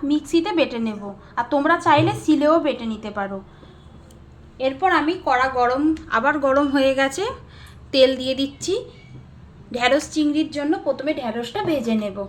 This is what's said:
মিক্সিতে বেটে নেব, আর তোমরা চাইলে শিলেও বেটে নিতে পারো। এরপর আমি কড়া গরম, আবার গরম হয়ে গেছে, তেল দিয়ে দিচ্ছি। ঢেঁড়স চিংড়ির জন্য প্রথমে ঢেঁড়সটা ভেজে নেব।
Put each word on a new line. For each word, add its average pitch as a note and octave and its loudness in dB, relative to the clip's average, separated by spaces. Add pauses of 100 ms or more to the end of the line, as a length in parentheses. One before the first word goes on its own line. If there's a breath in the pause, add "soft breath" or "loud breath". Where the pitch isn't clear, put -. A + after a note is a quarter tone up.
মিক্সিতে D#4+ 0
বেটে B3 0
নেব, G3+ -6 (360 loud breath)
আর A#3+ -2
তোমরা C#4+ 4 (120)
চাইলে D#4+ 4 (100)
শিলেও D4+ 4 (100)
বেটে A#3 -2
নিতে G#3+ -10
পারো। G3 -6 (1300 loud breath)
এরপর C4+ 2 (100)
আমি D4+ 0 (140)
কড়া B3+ 2 (100)
গরম, B3 2 (340)
আবার C4+ 2 (120)
গরম C#4 4
হয়ে C4+ 4
গেছে, C#4 -2 (680 loud breath)
তেল C4 6 (100)
দিয়ে C4 -2
দিচ্ছি। C#4 -4 (1000 loud breath)
ঢেঁড়স B3 2 (100)
চিংড়ির D4+ 0
জন্য D4 0 (120)
প্রথমে C#4 -2
ঢেঁড়সটা A#3+ -6
ভেজে A#3 0
নেব। G3+ -8 (100)